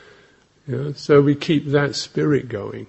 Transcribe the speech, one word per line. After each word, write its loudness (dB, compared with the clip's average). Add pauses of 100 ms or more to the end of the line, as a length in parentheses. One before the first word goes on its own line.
(680)
You -4
know, -6
so 4
we 4
keep -2
that 0
spirit -2
going, -10